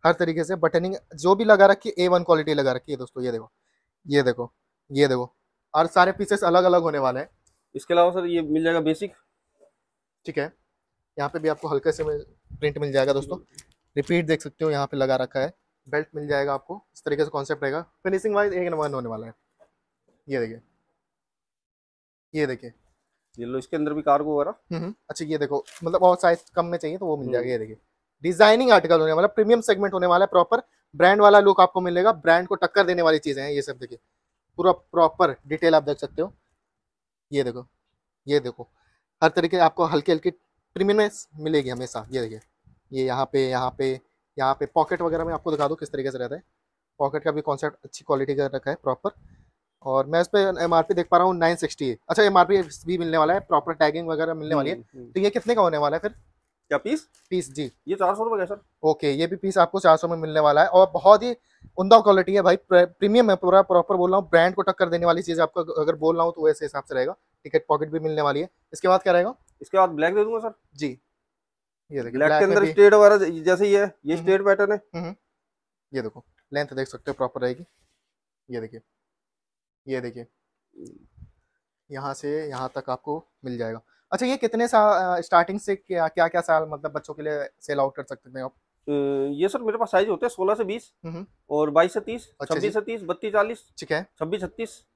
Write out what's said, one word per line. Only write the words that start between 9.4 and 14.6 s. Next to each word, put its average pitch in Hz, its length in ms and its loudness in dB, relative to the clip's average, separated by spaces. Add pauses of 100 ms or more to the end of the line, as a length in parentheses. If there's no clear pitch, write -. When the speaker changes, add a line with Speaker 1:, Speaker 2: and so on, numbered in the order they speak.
Speaker 1:
ठीक 156 120 -6
है, 151 140 -6 (640)
यहाँ 147 120 -4
पे 165 100 -8
भी 156 100 -2
आपको 156 200 -6
हल्के 143 240 -2
से 156 120 -6
में 151 140 -6 (340)
प्रिंट 147 260 -6
मिल 147 140 -6
जाएगा 135 200 2
दोस्तों। 139 260 -4 (580)
रिपीट 170 300 -2
देख 156 160 0
सकते 151 220 -10